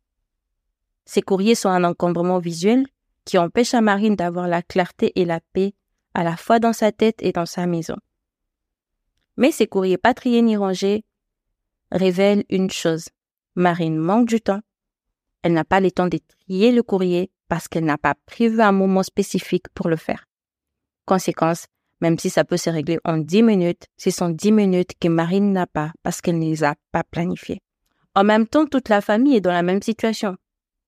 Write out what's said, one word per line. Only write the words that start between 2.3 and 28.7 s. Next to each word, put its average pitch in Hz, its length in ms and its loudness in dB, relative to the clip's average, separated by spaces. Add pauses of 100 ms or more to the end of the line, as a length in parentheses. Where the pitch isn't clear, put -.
visuel 175 460 0 (380)
qui - 140 0
empêche 175 360 0
à 233 80 4
Marine 208 340 2
d'avoir 175 320 -4
la 175 140 0
clarté - 580 -2
et 180 60 2
la 165 140 -4
paix 190 340 -4 (400)
à 180 100 -2
la 165 140 -4
fois 233 220 2
dans 226 140 0
sa 214 180 0
tête 220 300 0
et 185 100 -2
dans 170 140 -2
sa 180 200 -6
maison. 170 300 -4 (1400)
Mais 262 140 4
ces 214 160 0
courriers 190 300 0
pas 233 160 2
triés 240 280 0
ni 220 140 2
rangés 196 480 -2 (880)
révèlent 190 580 2
une 185 200 0
chose. 165 400 -6 (460)
Marine 170 420 0
manque 202 300 2
du 226 120 0
temps 196 220 -4 (840)
elle 170 80 2
n'a 160 100 0
pas 190 160 0
le 180 120 2
temps 180 160 0
de 160 100 -2
trier 190 540 0
le 240 100 2
courrier 185 480 -2 (200)
parce 165 180 -6
qu'elle 165 180 -4
n'a 147 140 -2
pas 143 160 -2 (100)
prévu 226 360 0
un 202 100 6
moment 190 320 2
spécifique - 720 -4
pour - 140 -4
le 165 60 0
faire. - 300 -8 (800)
Conséquence, 170 600 -2 (340)
même 165 160 0
si 185 140 -6
ça 156 120 2
peut 175 140 -4
se 165 140 -4
régler 160 340 -2
en 160 120 -2
dix 160 260 2
minutes, 180 420 0 (100)
ce - 140 -6
sont 180 200 -2
dix 170 220 0
minutes 190 480 2
que 180 80 0
Marine 175 460 0
n'a 180 140 -2
pas 156 340 -6
parce - 180 -8
qu'elle 170 200 -2
ne 160 60 -2
les 156 180 -4
a 147 100 0 (180)
pas 165 120 -4
planifiées. - 580 -8 (540)
En 196 80 4
même 214 240 4
temps, 302 180 2
toute 269 240 -2